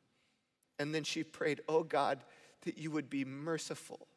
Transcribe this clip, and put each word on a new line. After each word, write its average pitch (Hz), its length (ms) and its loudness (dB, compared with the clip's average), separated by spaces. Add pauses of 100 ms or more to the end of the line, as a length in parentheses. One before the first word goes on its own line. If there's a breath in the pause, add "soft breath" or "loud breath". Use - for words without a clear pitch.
(760)
And 147 160 -2
then 156 120 0
she 156 180 -2
prayed, 151 460 0
"Oh 160 140 6
God, 139 360 4 (440 loud breath)
that - 140 -4
you 156 140 -4
would 147 180 0
be 139 140 -2
merciful 147 920 -6